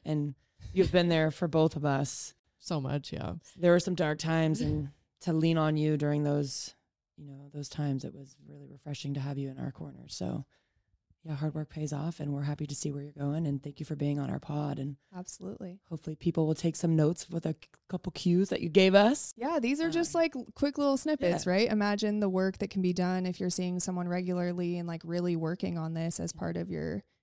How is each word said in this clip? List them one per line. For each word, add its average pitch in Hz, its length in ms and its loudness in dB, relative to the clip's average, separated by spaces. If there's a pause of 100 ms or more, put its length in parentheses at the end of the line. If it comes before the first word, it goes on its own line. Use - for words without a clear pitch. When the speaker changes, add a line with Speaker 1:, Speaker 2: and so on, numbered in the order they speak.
Speaker 1:
and 147 300 -2 (380)
you've 175 200 4
been 175 160 4
there 160 220 4
for 165 180 -2
both 156 280 4
of 143 80 -2
us. 139 500 -2 (240)
Speaker 2:
So 160 220 -4
much, 135 320 -4
yeah. - 220 -6 (220)
Speaker 1:
There 175 160 6
were 175 80 8
some 180 140 0
dark 156 240 0
times, 160 420 2
and 151 300 0 (320)
to 175 100 0
lean 160 260 4
on 156 180 2
you 151 200 2
during 147 280 2
those, 143 500 -2 (420)
you 151 80 -18
know, 139 300 -18
those 147 140 -8
times, 139 360 -2
it - 100 -10
was 135 220 -20 (100)
really 143 200 -20
refreshing 143 480 -8
to 139 60 -4
have 135 180 -6
you 135 120 -4
in 135 80 -12
our 131 140 -6
corner. 131 360 -14
So, - 360 -6 (800)
yeah, 160 100 -6
hard 147 200 -2
work 151 140 -6
pays 151 240 -6
off, 151 280 -4
and 143 120 -4
we're 143 100 -4
happy 147 240 -4
to 143 80 -8
see 147 180 -4
where 143 100 -8
you're 147 100 -14
going, 143 340 -2
and 143 160 -2
thank 147 180 -10
you 151 60 -10
for 151 100 -6
being 143 240 0
on 139 100 -4
our 139 80 -2
pod, 147 400 -4
and 139 180 -6 (180)
Speaker 3:
Absolutely. 185 640 -12 (100)
Speaker 1:
hopefully 156 280 -8
people 160 300 2
will 156 80 2
take 165 220 0
some 165 200 2
notes 156 320 2
with 165 180 -4
a 160 80 0
c-, - 140 -20 (200)
couple 180 240 -6
cues 180 380 4
that 180 100 -2
you 170 80 -2
gave 190 260 8
us. 208 420 6
Speaker 3:
Yeah, 294 220 -2
these 269 220 0
are 330 100 0
just, 330 240 0
Speaker 1:
Um, 339 60 4
Speaker 3:
like, 330 160 2
l-, 247 180 -8
quick 285 240 -2
little 277 180 4
snippets, 262 480 0
Speaker 1:
yeah. 180 80 2
Speaker 3:
right? 208 180 4
Imagine 208 500 2
the 202 80 2
work 185 300 2
that - 120 -4
can 190 120 0
be 185 100 4
done 180 340 0
if 180 140 -4
you're 185 100 -2
seeing 180 300 -2
someone 180 280 -4
regularly 175 680 -2
and, 170 80 -6
like, 170 180 -8
really 175 320 0
working 165 400 -2
on 160 180 -4
this 165 260 -4
as 170 140 -6
Speaker 1:
Yeah. 156 40 -18
Speaker 3:
part 170 180 -4
of 170 140 -6
your, 165 320 -4 (200)